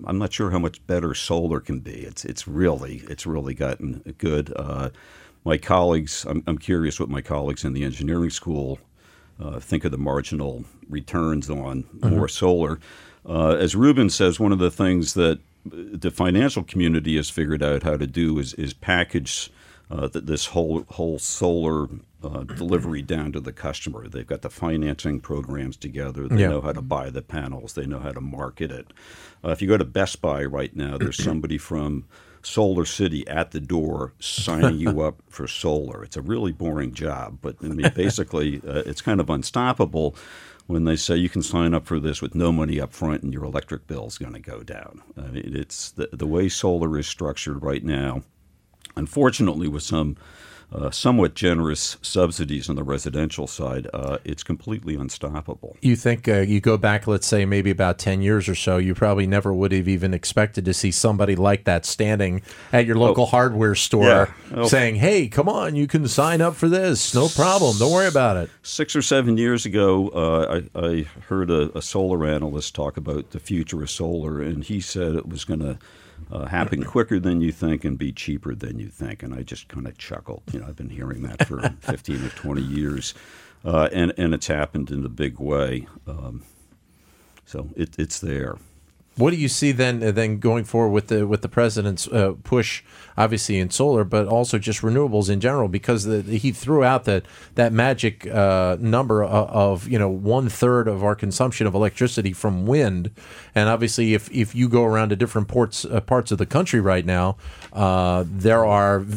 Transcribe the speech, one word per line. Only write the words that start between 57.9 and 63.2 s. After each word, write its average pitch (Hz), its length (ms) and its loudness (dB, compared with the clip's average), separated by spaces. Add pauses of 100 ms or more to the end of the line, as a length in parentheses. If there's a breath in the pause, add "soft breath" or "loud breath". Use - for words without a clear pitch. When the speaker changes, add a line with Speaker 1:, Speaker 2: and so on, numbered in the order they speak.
Speaker 2:
ten 95 220 0
years 101 280 2
or 92 60 0
so, 92 200 0
you 92 180 2
probably 101 320 2
never 98 280 2
would 92 180 2
have 95 160 2
even 95 260 2
expected 104 520 0
to 92 80 2
see 95 180 0
somebody 101 460 2
like 98 260 4
that 85 220 2
standing 101 560 0 (320 loud breath)
at 120 120 6
your 113 120 2
local 117 260 6